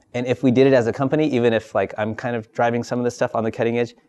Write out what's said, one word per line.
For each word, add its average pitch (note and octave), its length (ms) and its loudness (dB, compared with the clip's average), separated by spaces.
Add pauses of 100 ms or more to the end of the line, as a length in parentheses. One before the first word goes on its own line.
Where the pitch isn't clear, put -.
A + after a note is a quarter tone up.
(160)
And B2 120 -4
if B2+ 160 -2
we C3 80 4
did C3 160 6
it C3+ 60 6
as A#2+ 120 4
a A2+ 80 -2
company, D3+ 360 0
even A#2+ 240 2
if, G#2+ 200 -2
like, G2 240 -2
I'm A2 160 -4
kind A#2+ 220 -8
of A2+ 160 -10
driving A#2+ 320 0
some B2 160 -6
of B2 40 -4
this A#2+ 120 -4
stuff - 180 -4
on A2+ 100 -2
the A2+ 80 -2
cutting A#2 280 -2
edge, A#2+ 160 -4 (120)